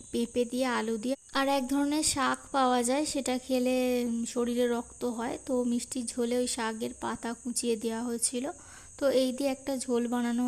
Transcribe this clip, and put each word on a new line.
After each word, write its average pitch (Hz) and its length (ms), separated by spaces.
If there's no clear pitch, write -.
পেঁপে 233 360
দিয়ে, 247 220
আলু 220 200
দিয়ে। 247 180
আর 269 100
এক 277 200
ধরনের 285 440
শাক 262 260
পাওয়া 254 300
যায়, 262 240
সেটা 254 320
খেলে 254 380
শরীরে 240 420
রক্ত 233 360
হয়, 240 400
তো 277 100
মিষ্টির 240 420
ঝোলে 233 320
ওই 247 100
শাকের 226 520
পাতা 226 340
কুচিয়ে 240 420
দেওয়া 226 260
হয়েছিল। 240 440
তো - 80
এই 262 120
দিয়ে 269 180
একটা 269 260
ঝোল 240 300
বানানো 240 420